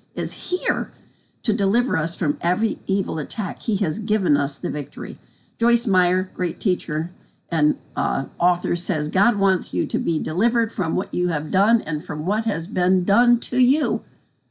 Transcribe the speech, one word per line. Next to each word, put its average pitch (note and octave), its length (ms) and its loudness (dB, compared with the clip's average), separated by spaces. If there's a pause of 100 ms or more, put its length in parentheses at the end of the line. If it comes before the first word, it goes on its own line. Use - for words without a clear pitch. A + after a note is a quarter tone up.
(160)
is - 340 -6
here A4+ 420 -2 (520)
to G#3 100 0
deliver G3+ 440 0
us D#3 180 -2
from D3 260 0
every F#3 460 0
evil F3 320 0
attack. D#3 420 -6
He G#3 160 -2
has F3+ 220 -2
given F#3+ 360 0
us C#3+ 220 0
the F3 140 -6
victory. - 460 -8 (420)
Joyce A#3 260 4
Meyer, F#3 480 2
great F3+ 260 -4
teacher F3 520 -2 (400)
and, D3+ 240 2 (200)
uh, - 300 0 (140)
author, F3 380 2
says, D3+ 320 0
"God G3+ 260 2
wants F#3+ 380 0
you F3 120 0
to - 140 -2
be E3 200 0
delivered A3 520 0
from E3+ 240 -2
what - 180 -4
you F3+ 140 0
have D#3 240 -4
done G#3+ 300 4
and D#3 220 -4
from D#3 220 -6
what G#3+ 200 -2
has E3 200 -2
been F#3 380 2
done A#3 380 4
to - 200 -4
you. B3+ 400 2 (500)